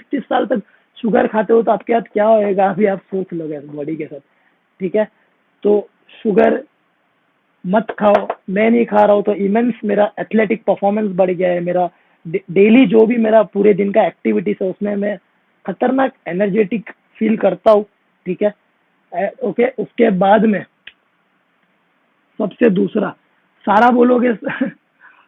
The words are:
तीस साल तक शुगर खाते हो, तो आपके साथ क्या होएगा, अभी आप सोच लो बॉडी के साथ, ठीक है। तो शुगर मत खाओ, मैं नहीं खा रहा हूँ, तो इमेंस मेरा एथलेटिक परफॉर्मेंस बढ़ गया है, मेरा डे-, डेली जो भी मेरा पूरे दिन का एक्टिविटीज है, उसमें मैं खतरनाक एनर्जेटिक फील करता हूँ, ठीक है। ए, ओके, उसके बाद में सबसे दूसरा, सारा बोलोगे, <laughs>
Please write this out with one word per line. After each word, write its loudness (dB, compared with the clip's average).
तीस -6
साल -2
तक -4
शुगर 2
खाते -2
हो, 4
तो 0
आपके -2
साथ 0
क्या -2
होएगा, 2
अभी -2
आप 0
सोच -8
लो -10
बॉडी -8
के -10
साथ, -16
ठीक -6
है। 0
तो 0
शुगर 2
मत 0
खाओ, 2
मैं 0
नहीं 2
खा 2
रहा 4
हूँ, 0
तो -2
इमेंस -2
मेरा 0
एथलेटिक -2
परफॉर्मेंस -2
बढ़ 0
गया -2
है, -2
मेरा -2
डे-, -8
डेली 4
जो 4
भी -2
मेरा 2
पूरे 2
दिन -2
का 2
एक्टिविटीज -2
है, -4
उसमें -6
मैं -6
खतरनाक -2
एनर्जेटिक -2
फील 0
करता 0
हूँ, 4
ठीक -6
है। 0
ए, -4
ओके, 0
उसके -2
बाद 2
में 0
सबसे 0
दूसरा, -2
सारा 4
बोलोगे, 2
<laughs> -6